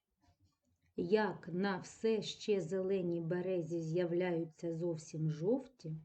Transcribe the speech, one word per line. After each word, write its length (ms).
як 560
на 260
все 440
ще 380
зеленій 600
березі 600
з'являються 960
зовсім 560
жовті 760